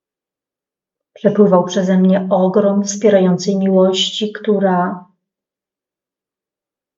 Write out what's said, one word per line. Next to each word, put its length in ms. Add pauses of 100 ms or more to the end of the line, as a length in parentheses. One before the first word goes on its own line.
(1160)
przepływał 500
przeze 340
mnie 320
ogrom 540
wspierającej 720
miłości, 760
która, 760 (1900)